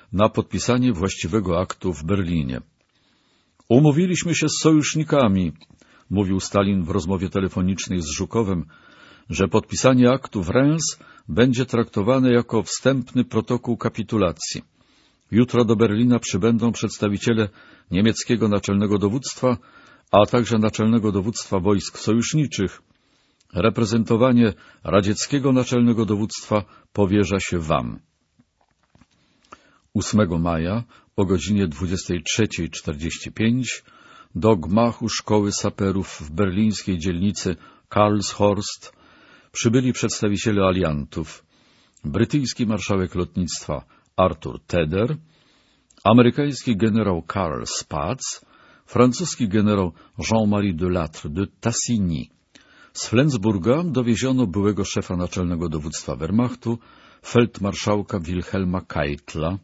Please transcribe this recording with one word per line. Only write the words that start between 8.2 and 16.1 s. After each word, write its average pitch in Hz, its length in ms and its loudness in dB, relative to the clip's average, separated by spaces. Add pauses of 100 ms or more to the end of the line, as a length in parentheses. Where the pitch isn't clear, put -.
„że 95 180 0
podpisanie 123 640 4
aktu 113 320 -2
w 82 60 -6
Reims 147 500 0 (280)
będzie 123 380 2
traktowane 120 640 2
jako 117 320 2
wstępny 127 600 -2
protokół 117 520 -2
kapitulacji. 104 840 -2 (720)
Jutro 120 340 4
do 110 100 2
Berlina 113 440 4